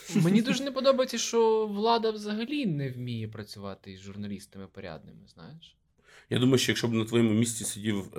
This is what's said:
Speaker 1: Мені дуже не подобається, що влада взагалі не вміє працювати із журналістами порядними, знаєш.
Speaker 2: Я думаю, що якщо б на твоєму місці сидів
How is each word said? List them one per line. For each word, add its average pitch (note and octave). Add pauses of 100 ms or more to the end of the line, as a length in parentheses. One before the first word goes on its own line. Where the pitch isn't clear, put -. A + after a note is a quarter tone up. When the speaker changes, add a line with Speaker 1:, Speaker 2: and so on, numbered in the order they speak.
(140)
Speaker 1:
Мені G3
дуже C4
не C#4
подобається, B3+
що A3
влада A3
взагалі A3
не C#3+
вміє A#2+
працювати G2+
із F#2+
журналістами G2
порядними, F2+ (160)
знаєш. A#2 (540)
Speaker 2:
Я A#2
думаю, B2+
що -
якщо A#2
б A#2
на A2+
твоєму A#2
місці A2+
сидів G2+ (140)